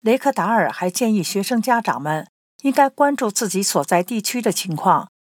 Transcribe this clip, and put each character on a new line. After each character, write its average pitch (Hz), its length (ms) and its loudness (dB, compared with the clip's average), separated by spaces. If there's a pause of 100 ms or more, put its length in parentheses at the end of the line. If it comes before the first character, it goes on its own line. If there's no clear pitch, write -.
雷 226 160 2
克 277 140 0
达 185 160 -2
尔 202 220 2
还 180 200 -4
建 226 220 -2
议 196 120 2
学 196 180 -2
生 233 180 -2
家 233 220 0
长 131 180 -4
们 151 280 -4 (340)
应 269 100 2
该 277 180 4
关 285 260 2
注 220 160 -2
自 208 180 -4
己 196 140 -2
所 165 220 0
在 180 180 2
地 220 180 -4
区 247 180 -6
的 233 120 0
情 170 240 -6
况 165 340 0 (120)